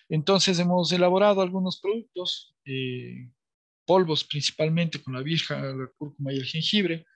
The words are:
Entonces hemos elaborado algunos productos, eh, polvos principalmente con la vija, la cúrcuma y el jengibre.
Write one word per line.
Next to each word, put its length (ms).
Entonces 500
hemos 340
elaborado 500
algunos 400
productos, 720
eh, 640
polvos 380
principalmente 800
con 100
la 80
vija, 400
la 260
cúrcuma 360
y 40
el 80
jengibre. 600